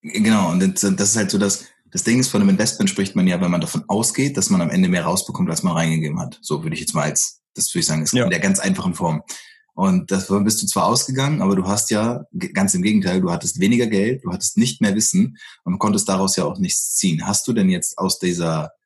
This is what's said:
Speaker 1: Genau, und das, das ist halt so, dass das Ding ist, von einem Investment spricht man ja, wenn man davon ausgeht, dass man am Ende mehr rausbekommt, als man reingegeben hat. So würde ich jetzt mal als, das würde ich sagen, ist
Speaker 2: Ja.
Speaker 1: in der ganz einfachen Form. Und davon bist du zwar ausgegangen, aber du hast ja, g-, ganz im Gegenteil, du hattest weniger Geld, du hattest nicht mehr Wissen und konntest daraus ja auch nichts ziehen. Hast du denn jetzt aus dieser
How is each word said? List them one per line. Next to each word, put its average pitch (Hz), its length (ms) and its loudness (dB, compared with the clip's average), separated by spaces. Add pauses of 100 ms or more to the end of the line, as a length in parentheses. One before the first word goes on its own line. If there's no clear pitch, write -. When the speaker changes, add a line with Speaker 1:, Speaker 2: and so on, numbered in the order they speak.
Speaker 1:
Genau, 104 500 2
und 90 100 2
das, 95 340 2
das 101 140 2
ist 110 80 2
halt 101 140 0
so, 104 60 0
dass 98 280 0 (260)
das 90 120 -6
Ding 117 160 4
ist, 127 100 0
von 107 120 2
einem 98 80 6
Investment 98 400 2
spricht - 260 -2
man 92 120 4
ja, 90 140 0
wenn 90 100 2
man 87 100 0
davon - 260 -4
ausgeht, 117 500 0
dass 98 120 -2
man 190 120 4
am 120 80 0
Ende 92 200 4
mehr 90 160 0
rausbekommt, 90 440 -2
als 82 140 -2
man 87 100 0
reingegeben 80 460 0
hat. - 220 -8
So 76 220 -4
würde 78 120 -6
ich 78 40 -8
jetzt 78 140 -6
mal 76 100 0
als, - 380 -4 (140)
das - 140 -4
würde - 100 -2
ich 160 80 0
sagen, 156 160 -2
ist 78 100 -2
Speaker 2:
Ja. 123 120 2
Speaker 1:
in 90 40 0
der 87 100 0
ganz 98 200 2
einfachen 92 340 -2
Form. 80 300 -2 (500)
Und 92 380 0
davon 98 320 0
bist 107 180 0
du 101 60 -2
zwar 95 180 0
ausgegangen, 131 560 0
aber 98 140 2
du 92 120 -2
hast 104 240 -2
ja, 117 420 -2
g-, 180 180 -6
ganz 196 220 0
im 180 80 0
Gegenteil, 180 400 2
du 87 100 0
hattest - 280 -4
weniger 117 280 4
Geld, 110 360 0
du 87 80 -6
hattest - 260 -4
nicht 123 240 2
mehr 101 140 2
Wissen 107 420 0 (260)
und 90 160 -4
konntest 104 300 0
daraus 95 260 0
ja 90 100 0
auch 82 120 -4
nichts - 380 -2
ziehen. 85 320 0
Hast - 200 -2
du 120 60 0
denn 98 160 4
jetzt 87 280 -2
aus 92 220 -2
dieser 82 520 -2 (140)